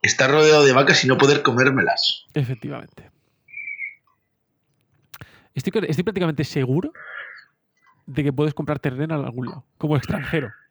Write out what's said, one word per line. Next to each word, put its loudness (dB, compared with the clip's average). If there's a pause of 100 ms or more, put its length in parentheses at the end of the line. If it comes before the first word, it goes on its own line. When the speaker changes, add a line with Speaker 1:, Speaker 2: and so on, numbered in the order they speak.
Speaker 1:
Estar 2
rodeado 6
de 6
vacas 4
y 2
no 4
poder 4
comérmelas. 0
Speaker 2:
Efectivamente. -8 (2500)
Estoy, -6 (160)
estoy 0
prácticamente -2
seguro -2 (1120)
de -4
que 0
puedes -2
comprar -6
terreno -4
en -4
algún -8
lado, -14 (140)
como 0
extranjero. -4 (180)